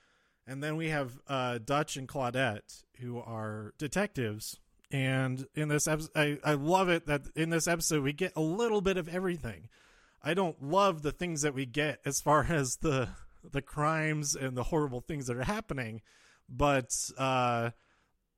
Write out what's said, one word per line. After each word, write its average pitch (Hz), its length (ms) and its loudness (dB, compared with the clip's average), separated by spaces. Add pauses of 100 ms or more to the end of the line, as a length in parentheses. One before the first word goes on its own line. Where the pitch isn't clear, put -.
(480)
And 135 160 -8
then 156 140 -2
we 160 120 -2
have, 135 380 -2
uh, 127 300 -2
Dutch 139 400 -2
and 131 100 -8
Claudette, 127 760 -2 (160)
who 120 200 -8
are 110 580 -8
detectives. 139 800 -4 (320)
And 131 540 0 (100)
in 151 140 -2
this 147 180 2
epi-, 156 280 0
I, 147 280 2
I 151 100 4
love 175 360 4
it 165 180 2
that 147 160 0 (120)
in 160 140 0
this 165 180 2
episode 165 360 2
we 147 100 2
get 180 220 -2
a 156 60 0
little 208 400 2
bit 185 160 2
of 170 120 -2
everything. 151 600 -4 (520)
I 151 120 -2
don't 175 300 0
love 180 380 4
the 147 100 0
things 165 300 -4
that 147 120 2
we 135 120 -2
get 143 400 -2
as 143 160 -2
far 151 220 6
<laughs> 117 60 0
as 143 280 2
the, 131 320 2 (400)
the 139 120 -2
crimes 151 720 0
and 131 200 -4
the 123 80 0
horrible 139 380 0
things 143 260 -6
that 120 100 -2
are 127 60 -2
happening, 131 580 -4 (460)
but, 135 480 2 (220)
uh, 123 540 2 (680)